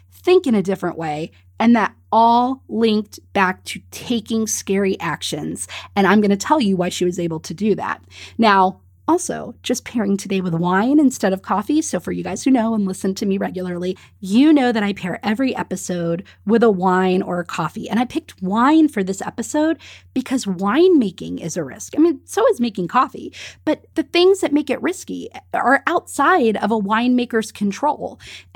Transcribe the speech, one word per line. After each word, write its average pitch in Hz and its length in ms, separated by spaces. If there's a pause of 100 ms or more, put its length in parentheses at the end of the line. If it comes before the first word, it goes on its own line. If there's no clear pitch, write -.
(120)
think 370 360
in 233 80
a 196 80
different 180 340
way, 156 320 (300)
and 233 160
that 208 180 (180)
all 240 560
linked 214 520 (120)
back 185 320
to - 160 (120)
taking 226 560
scary 196 520
actions. 156 680 (280)
And 196 120
I'm 208 120
gonna 202 160
tell 294 240
you 196 160
why 175 140
she 180 160
was 180 140
able 165 220
to - 120
do 196 220
that. - 280 (360)
Now, 196 420 (260)
also, - 540
just - 240
pairing 202 320
today 190 240
with 180 140
wine 190 440
instead 240 320
of 190 120
coffee. 294 400
So - 160
for 185 120
you 175 120
guys 180 200
who 277 60
know 226 240
and 208 140
listen 190 280
to 214 120
me 196 100
regularly, 180 580 (240)
you 233 320
know 262 200
that 220 100
I 202 120
pair 180 280
every 247 340
episode 175 680 (220)
with 220 180
a 226 80
wine 185 500
or 185 180
a 175 60
coffee. 170 420
And 208 120
I 247 60
picked - 360
wine 254 460
for 208 160
this 190 180
episode 311 560 (380)
because 262 300
winemaking 202 920
is - 160
a 165 80
risk. - 320
I 294 60
mean, 320 240
so 440 240
is 403 100
making 208 280
coffee. - 440 (320)
But - 300
the 320 100
things 370 380
that 302 120
make 294 180
it 233 100
risky 185 480 (240)
are - 320
outside 294 720
of 202 140
a 226 80
winemaker's 233 720
control. - 680 (360)